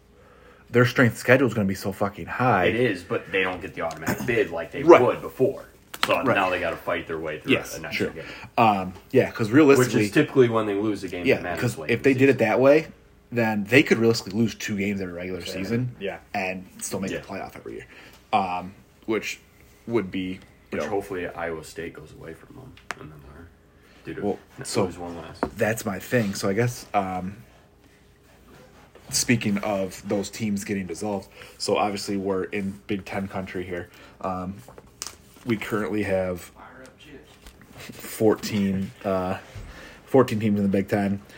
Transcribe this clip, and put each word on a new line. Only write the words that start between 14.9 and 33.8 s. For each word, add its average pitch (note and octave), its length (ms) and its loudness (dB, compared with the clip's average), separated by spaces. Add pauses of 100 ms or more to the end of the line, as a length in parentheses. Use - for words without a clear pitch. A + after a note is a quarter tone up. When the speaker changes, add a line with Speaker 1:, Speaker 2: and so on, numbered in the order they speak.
Speaker 1:
every F2+ 140 -8
regular F2+ 280 -8
Speaker 3:
Sure. F2+ 120 -10
Speaker 1:
season A#2 460 -2
Speaker 3:
Yeah. F#2+ 180 -6 (140)
Speaker 1:
and F#2 340 -6 (120)
still - 220 -6
make F#2+ 100 -4
Speaker 2:
Yeah. E2+ 80 -6
Speaker 1:
the - 80 -12
playoff F#2+ 300 -12
every - 180 -14
year, A1 120 -14 (460)
um, F#2 420 -2 (320)
which - 340 -4 (460)
would G#2+ 240 -2
be, F#2+ 180 -4
you F#2+ 120 -10 (300)
Speaker 2:
Which E2+ 120 -4
Speaker 1:
know. D2 60 -4
Speaker 2:
hopefully G2 380 -4
Iowa E2 380 -8
State E2 300 -12
goes D2+ 180 -18
away D#2 220 -16
from - 220 -20
them. C2+ 160 -20 (280)
And D2+ 120 -16
then D2 80 -20 (840)
they're, D#2+ 100 -10
dude, - 80 -8
Speaker 1:
Well, G2+ 160 -2 (200)
Speaker 2:
let's C3 120 -10
Speaker 1:
so G#2+ 140 0
Speaker 2:
lose F2 140 -8
one F2 180 -10
less. D#2+ 220 -14 (180)
Speaker 1:
that's G#2+ 300 -2
my F#2+ 140 -6
thing. A2 340 0
So - 140 -2
I G2 40 2
guess, A#2+ 400 0
um, F#2 440 -2 (1700)
speaking G#2+ 500 0
of G2 500 -4
those G2+ 220 -2
teams G2+ 340 -4
getting G2 220 -4
dissolved, F#2+ 420 -6 (300)
so G2+ 180 0
obviously G2+ 420 -2
we're F#2+ 260 -2
in G2 420 -6
Big G2 180 -4
Ten G2+ 220 -6
country F#2+ 380 -8
here. F2 240 -8 (320)